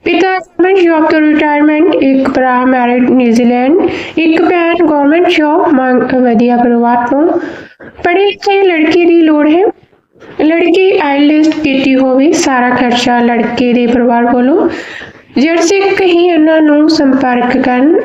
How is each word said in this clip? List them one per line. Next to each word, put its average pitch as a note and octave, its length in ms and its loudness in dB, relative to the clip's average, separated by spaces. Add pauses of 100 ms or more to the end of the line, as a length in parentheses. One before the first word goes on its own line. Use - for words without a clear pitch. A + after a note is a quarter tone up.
पिता F#4 340 -2
गवर्नमेंट F#4 400 -2
जॉब D#4+ 320 2
तो D#4 80 0
रिटायरमेंट, D4+ 760 0
एक C4+ 340 0
भरा B3+ 380 0
मैरिड B3 440 0
न्यूजीलैंड, B3 760 0 (300)
एक D#4+ 240 0
भैन E4+ 440 0
गवर्नमेंट D#4 420 0
जॉब, E4+ 440 0
मांग B3+ 300 0 (220)
वधिया A#3+ 320 2
परिवार A#3+ 500 0
तो, D4 200 0 (800)
पढ़े F#4 200 0
लिखे G4+ 380 -2
लड़की E4 420 0
दी E4+ 160 4
लोड़ D4+ 280 2
है। E4+ 160 2 (760)
ਲੜਕੀ E4+ 580 0
ਆਈਲੈਟਸ D4 500 2 (140)
ਕੀਤੀ C4+ 340 0
ਹੋਵੇ, C4+ 380 2
ਸਾਰਾ B3+ 360 -2
ਖਰਚਾ A#3+ 500 0
ਲੜਕੇ A#3+ 520 -2
ਦੇ A#3+ 140 0
ਪਰਿਵਾਰ A#3+ 380 0
ਵੱਲੋਂ। B3+ 440 0 (680)
ਜਿਹੜੇ E4 260 0
ਸਿੱਖ G4 380 0
ਹੀ F4 260 2
ਇਹਨਾਂ D#4+ 360 2
ਨੂੰ D4+ 280 2
ਸੰਪਰਕ C4 680 0
ਕਰਨ, C4 460 0